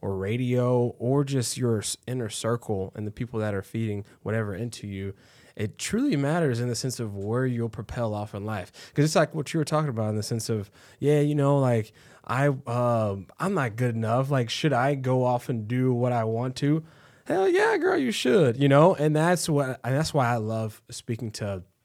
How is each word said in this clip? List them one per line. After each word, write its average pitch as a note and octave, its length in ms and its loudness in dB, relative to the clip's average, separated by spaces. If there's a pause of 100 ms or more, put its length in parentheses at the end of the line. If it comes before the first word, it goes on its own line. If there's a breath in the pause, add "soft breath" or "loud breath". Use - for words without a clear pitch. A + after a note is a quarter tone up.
or G2 160 -4
radio B2 800 0
or C3+ 240 2
just C3+ 360 -2
your A#2 220 2
s-, - 260 -6
inner A#2+ 240 -4
circle A2 680 -4
and G#2+ 100 -6
the G#2 40 -6
people A#2 300 -8
that G#2+ 120 -2
are G2 100 -2
feeding G#2+ 440 -6 (160 loud breath)
whatever G#2 320 -2
into A2+ 320 -8
you. G2 260 -8 (420 loud breath)
It G#2 220 -6
truly A#3+ 400 -2
matters C#3 440 0
in B2 80 -2
the A#2 60 -2
sense B2 240 -6
of G#2+ 160 -6
where G#2+ 300 -2
you'll A#2 240 -2
propel A2 460 -6
off G#2 200 -6
in G#2 120 -6
life. G#2 260 -6 (220 loud breath)
'Cause D3 100 4
it's D#3 100 0
like E3 200 4
what D3+ 180 -6
you E3 60 0
were D3+ 80 2
talking D#3 240 0
about A2 180 -2
in G#2+ 80 0
the G#2+ 60 -2
sense A2+ 260 -4
of, G#2+ 220 -2 (280 loud breath)
yeah, D3 220 4
you D3 140 2
know, C#3+ 240 4
like, B2 340 2 (320 loud breath)
I, C3+ 220 0
um, A#2+ 800 0 (120)
I'm F#3+ 140 -2
not B2+ 240 -2
good A#2+ 180 0
enough. A#2 360 0
Like, B2+ 180 0
should D3+ 240 0
I C3+ 220 2
go B2+ 300 0
off B2 260 0
and A2 180 -4
do B2+ 240 2
what B2 200 2
I A#2 120 2
want A#2 320 -2
to? D3+ 260 0 (440 loud breath)
Hell F#4+ 220 2
yeah, G#4 280 4
girl, E4+ 220 2
you B3+ 140 0
should, F3+ 440 4
you C#3 120 4
know? D3+ 260 8
And D3+ 200 0
that's E3 320 2
what, C#3+ 380 0
and B2 100 0
that's D#3 200 -2
why C3 140 4
I A#2+ 80 2
love A2 440 -4 (100)
speaking A2+ 420 -6
to G2 320 -6 (200)